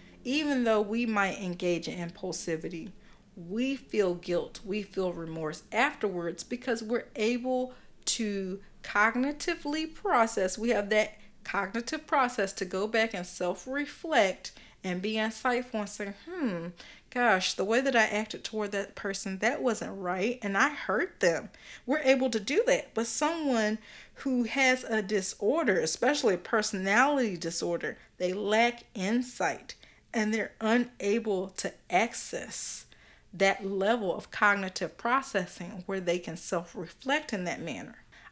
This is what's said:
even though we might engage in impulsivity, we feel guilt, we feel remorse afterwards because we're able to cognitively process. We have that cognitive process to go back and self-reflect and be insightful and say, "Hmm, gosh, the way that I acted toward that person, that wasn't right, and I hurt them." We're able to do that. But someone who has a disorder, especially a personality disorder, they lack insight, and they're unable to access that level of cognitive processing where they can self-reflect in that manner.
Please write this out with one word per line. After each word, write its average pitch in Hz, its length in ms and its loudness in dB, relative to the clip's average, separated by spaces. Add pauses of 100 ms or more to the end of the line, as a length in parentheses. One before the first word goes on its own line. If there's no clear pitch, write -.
(240)
even 277 400 2
though 220 180 6
we 226 240 0
might 202 360 0
engage 175 460 0
in 170 220 -6
impulsivity, 165 800 -4 (440)
we 220 400 -2
feel 202 380 0
guilt, 175 500 -4
we 208 200 -4
feel 190 280 -2
remorse 160 600 -6
afterwards 202 720 0
because 240 400 -4
we're 226 320 -2
able 254 580 0 (320)
to 196 560 0 (220)
cognitively 294 1080 0
process. 226 640 2
We 226 120 0
have 208 220 0
that 214 260 2 (260)
cognitive 233 640 -4
process 247 480 2
to - 120 -2
go 190 220 -2
back 220 260 0
and 180 120 -4
self-reflect 233 1300 0 (320)
and 185 180 -2
be 214 120 -2
insightful 226 680 0
and 208 100 -4
say, 196 240 -4 (120)
"Hmm, 233 420 -4 (420)
gosh, 220 460 2
the 196 100 0
way 226 160 4
that 262 140 2
I 226 80 6
acted 214 400 -2
toward 214 300 -4
that 202 220 -6
person, 190 440 -4
that 240 220 0
wasn't 208 380 0
right, 190 420 -2
and 196 160 -2
I 262 120 4
hurt 285 500 -2
them." 165 300 2 (360)
We're 294 140 2
able 262 300 4
to 220 100 0
do 269 280 2
that. 185 260 2
But 233 140 0
someone 269 720 2 (380)
who 254 260 0
has 254 400 2
a 220 180 0
disorder, 208 800 2
especially 226 560 2
a - 20 0
personality 214 1000 2
disorder, 170 600 -2 (200)
they 180 160 0
lack 214 500 2 (100)
insight, 196 800 0 (400)
and 214 200 2
they're 220 280 -2
unable 220 880 0
to - 240 -4 (160)
access - 960 0 (500)
that 196 300 2
level 196 500 0
of - 140 -10
cognitive 196 680 2
processing 185 880 -2
where 190 120 -2
they 175 200 0
can 175 180 -8
self-reflect 185 960 -4
in 185 120 -2
that 170 140 -4
manner. 131 440 -10 (280)